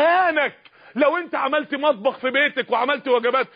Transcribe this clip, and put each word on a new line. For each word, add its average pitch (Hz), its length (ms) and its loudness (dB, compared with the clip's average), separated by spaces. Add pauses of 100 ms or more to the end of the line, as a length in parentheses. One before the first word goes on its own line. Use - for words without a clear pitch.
(960)
لو 294 220 2
انت 339 180 -8
عملت 277 400 -2
مطبخ 269 420 0
في 254 120 -4
بيتك 269 420 0
وعملت 254 360 -2
وجبات 247 480 2